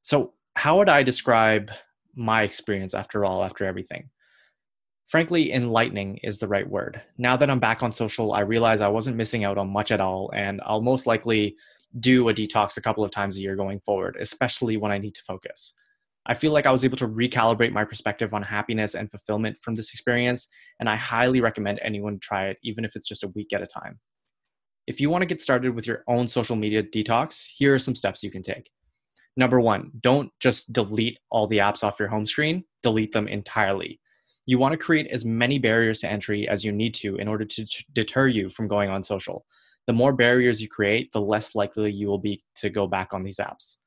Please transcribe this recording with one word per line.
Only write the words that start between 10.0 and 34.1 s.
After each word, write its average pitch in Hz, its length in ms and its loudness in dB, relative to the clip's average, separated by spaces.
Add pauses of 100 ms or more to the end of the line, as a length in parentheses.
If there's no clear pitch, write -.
all, 95 340 -2
and 101 300 -4
I'll 107 160 -2
most 127 260 0
likely 110 480 0 (460)
do 123 300 6
a - 20 2
detox 107 460 0
a - 20 -10
couple 107 240 0
of 98 60 -2
times 98 260 -4
a 98 60 -8
year 98 120 -4
going 98 260 -4
forward, 92 380 -2
especially 113 600 -2
when 104 120 -2
I 101 60 0
need 101 180 -8
to - 100 -18
focus. - 500 -14 (500)
I 117 80 -2
feel 151 200 0
like 143 120 2
I 143 60 6
was 127 120 4
able 131 140 2
to 123 120 -2
recalibrate 113 680 2
my 104 100 0
perspective 104 480 -6
on 104 100 -4
happiness 104 520 -2
and 101 160 -8
fulfillment 107 500 -4
from 113 140 -6
this 110 180 -8
experience, 123 560 -2 (320)
and 117 80 0
I 107 80 2
highly 120 460 2
recommend 104 400 0
anyone 104 360 -6
try 98 280 -4
it, 95 180 -6
even 113 180 -6
if 107 140 -8
it's - 100 -12
just - 160 -10
a 101 120 -8
week 104 180 -8
at 98 80 -2
a 92 60 -8
time. - 340 -14 (840)
If 120 120 -10
you 143 120 2
want 175 100 2
to 185 60 2
get - 160 -6
started 123 320 2
with 113 120 -6
your 117 220 -6
own 120 180 2
social 117 300 -2
media 107 260 0
detox, 113 600 -2 (100)
here 139 200 4
are 127 40 4
some 127 180 -2
steps - 260 -4
you 98 80 -8
can 92 120 -12
take. - 280 -10 (680)
Number 127 240 6
one, 110 300 2 (100)
don't 135 300 4 (100)
just 120 320 0
delete 110 460 0 (120)
all 107 160 2
the 104 120 2
apps 101 260 2
off 101 160 -2
your 101 80 0
home 107 160 -2
screen, 156 400 -2 (180)
delete 110 300 2
them 107 160 0
entirely. 98 720 -2 (460)